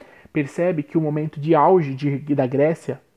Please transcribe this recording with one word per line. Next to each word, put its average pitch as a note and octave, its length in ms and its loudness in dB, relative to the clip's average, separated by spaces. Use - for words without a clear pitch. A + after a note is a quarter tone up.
Percebe D#3 500 -4
que - 140 -6
o D#3+ 40 2
momento D3+ 400 -4
de D#3+ 140 2
auge D3+ 400 4
de, C#3+ 400 -4
da C3+ 120 0
Grécia C3+ 540 -2